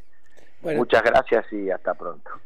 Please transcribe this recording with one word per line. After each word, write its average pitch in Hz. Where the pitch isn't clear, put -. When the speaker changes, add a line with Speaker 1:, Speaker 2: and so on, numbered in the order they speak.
Speaker 1:
Bueno, 156
Speaker 2:
Muchas 120
gracias 117
y 101
hasta 92
pronto. -